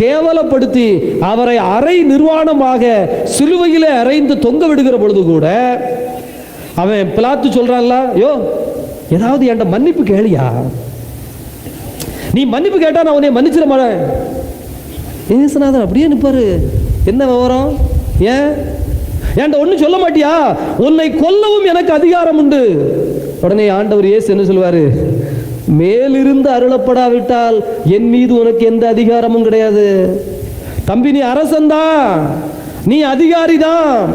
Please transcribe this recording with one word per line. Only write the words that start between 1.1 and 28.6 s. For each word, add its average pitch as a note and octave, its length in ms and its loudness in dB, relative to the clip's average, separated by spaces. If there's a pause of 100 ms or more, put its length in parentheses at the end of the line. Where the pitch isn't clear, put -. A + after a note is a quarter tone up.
அவரை A3+ 380 0
அரை A#3+ 440 0
நிர்வாணமாக C#4 1080 2 (300)
சிலுவையிலே E4 460 2
அறைந்து C4 540 2
தொங்க C#4+ 280 0
விடுகிற C4+ 300 2
பொழுது G3+ 260 2
கூட F3+ 540 0 (1000)
அவன் F#3+ 400 0
பிலாத்து B3+ 320 0
சொல்றான்ல, B3 520 0 (160)
"யோ, A3 140 2 (840)
ஏதாவது A#3+ 420 0
என்கிட்ட A3 160 -2
மன்னிப்பு D4 340 0
கேளியா, F#3+ 480 0 (1800)
நீ C4+ 120 0
மன்னிப்பு E4 320 -2
கேட்டா D#4+ 260 0
நான் D#4+ 100 0
உன்னை C#4+ 160 2
மன்னிச்சிட D4 360 2
மாட்டேன்." B3+ 640 -2 (1000)
இயேசுநாதர் C#4 520 2
அப்படியே A3 260 0
நிப்பாரு. C4 480 2 (500)
என்ன B3 200 2
விவரம்? B3+ 520 0 (420)
"ஏன் C4+ 320 2 (840)
என்கிட்ட D4 220 0
ஒண்ணும் E4 200 2
சொல்ல D4+ 200 2
மாட்டியா? D4+ 580 2 (220)
உன்னை D#4+ 320 2
கொல்லவும் G4 580 2
எனக்கு F4 260 2
அதிகாரம் E4 440 2
உண்டு." A#3+ 560 2 (480)
உடனே G#3 260 2
ஆண்டவர் G3+ 380 0
இயேசு G#3+ 320 2
என்ன G3 60 0
சொல்லுவாரு? F3+ 440 2 (800)
"மேலிருந்து C4 840 2
அருளப்படாவிட்டால் B3 1120 0 (220)
என் G#3 240 2
மீது B3 300 2
உனக்கு A3+ 260 2